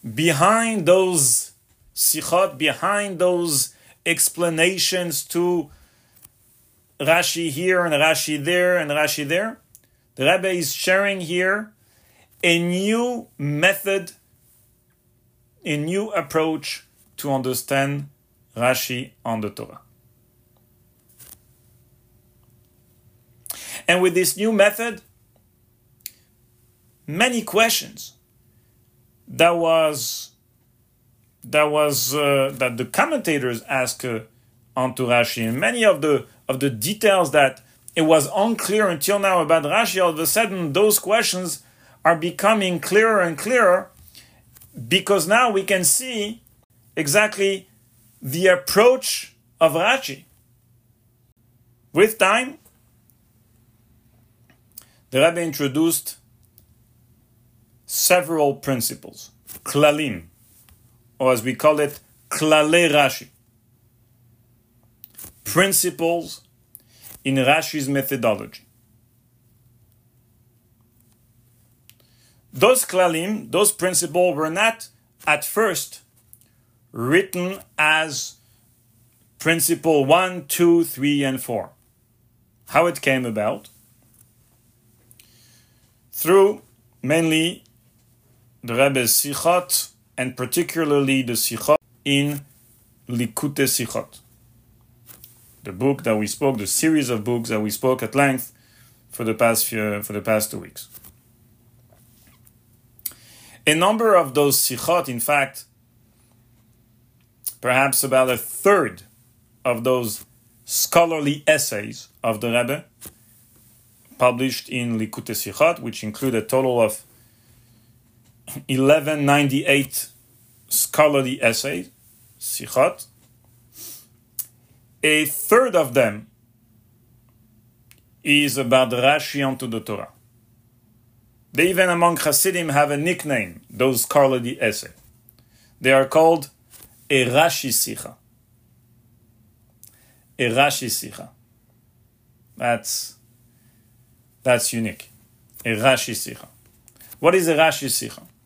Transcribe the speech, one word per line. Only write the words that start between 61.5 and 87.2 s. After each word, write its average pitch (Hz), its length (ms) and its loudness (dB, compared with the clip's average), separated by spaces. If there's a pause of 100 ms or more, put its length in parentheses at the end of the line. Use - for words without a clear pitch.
call 151 260 2
it, 143 200 -4 (280)
Klale 156 640 4
Rashi. 143 380 2 (2250)
Principles 165 1000 -2 (800)
in 135 120 -2
Rashi's 139 520 0
methodology. 120 760 -2 (4000)
Those 226 320 4
klalim, 180 640 0
those 185 220 2
principles 175 640 0
were 156 140 -4
not 220 380 -2 (380)
at 151 180 0
first - 560 -4 (920)
written 180 640 -2 (180)
as 156 600 -2 (1040)
principle 160 640 2
one, 175 420 2
two, 170 380 4
three, 143 400 -2
and 131 180 -4
four. 107 280 -8 (1000)
How 165 180 2
it 160 160 -4
came 131 240 0
about? 110 420 -4 (2500)
Through 196 500 4 (400)
mainly 160 640 0 (1000)